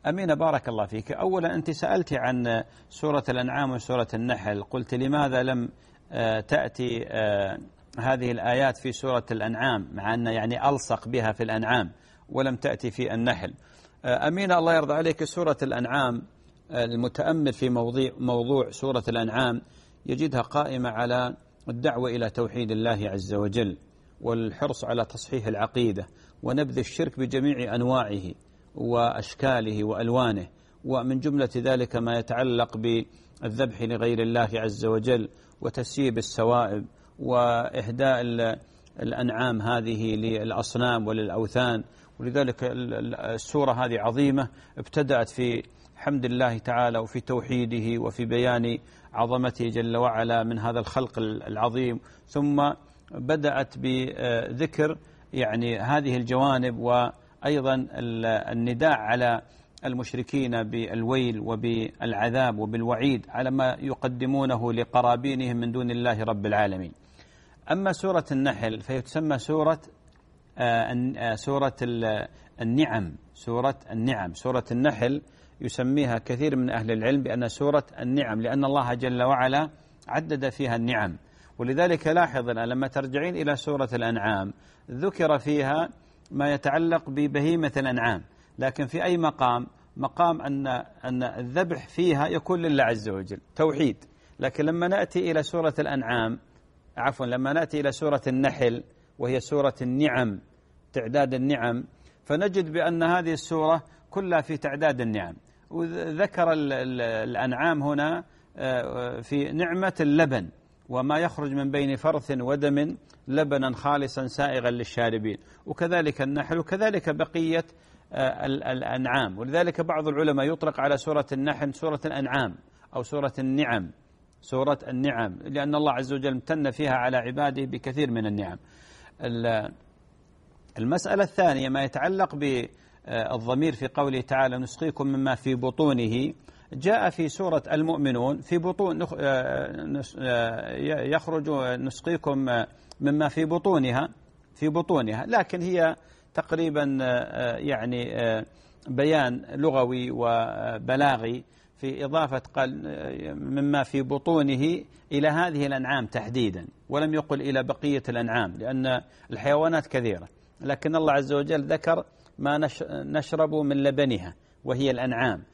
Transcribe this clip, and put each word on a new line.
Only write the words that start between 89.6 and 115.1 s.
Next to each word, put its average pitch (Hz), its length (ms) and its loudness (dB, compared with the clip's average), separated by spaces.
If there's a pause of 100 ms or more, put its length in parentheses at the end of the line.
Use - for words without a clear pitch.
مقام 160 460 0
أن، 139 240 -2 (380)
أن 127 180 -2
الذبح 139 640 -2
فيها 160 380 4
يكون 170 360 0
لله 143 220 4
عز 110 240 0
وجل، 95 320 -6 (160)
توحيد. 151 400 2 (440)
لكن 131 240 0
لما 170 240 0
نأتي 180 420 0
إلى 156 120 2
سورة 160 360 0
الأنعام، 120 600 0 (580)
عفوًا، 127 300 -2
لما 127 260 0
نأتي 156 280 0
إلى 139 120 2
سورة 147 340 0
النحل 131 580 2 (340)
وهي 127 220 0
سورة 139 420 0
النعم، 127 580 2 (520)
تعداد 131 420 0
النعم، 127 500 0 (400)
فنجد 180 480 0
بأن 170 300 2
هذه 165 300 4
السورة 160 500 2 (280)
كلها 180 300 0
في 151 160 -4
تعداد 143 440 0
النعم. 101 340 -2 (360)
وذكر 170 800 0
ال-، 147 200 0
ال-، 127 280 -2
الأنعام 123 840 0
هنا، 147 420 0 (320)
آه، 123 640 -4
في 143 320 -2
نعمة 180 480 0
اللبن، 143 480 4 (400)
وما 131 300 0
يخرج 160 340 -2
من 139 180 -2
بين 139 260 0
فرث 156 440 0
ودم 143 560 2 (320)
لبنا 139 480 2
خالصا 139 500 0
سائغا 131 440 0
للشاربين، 113 640 -2 (300)